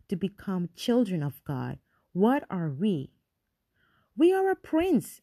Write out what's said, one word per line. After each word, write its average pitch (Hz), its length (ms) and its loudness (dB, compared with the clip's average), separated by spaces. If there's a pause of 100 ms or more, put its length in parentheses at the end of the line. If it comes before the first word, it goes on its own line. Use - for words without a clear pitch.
to 202 80 -2
become 185 580 -6
children 214 480 0
of 143 220 -6
God, 127 340 -6 (340)
what 240 380 2
are 170 200 -4
we? 151 420 -4 (1040)
We 339 160 6
are 381 180 2
a 381 60 0
prince 320 680 0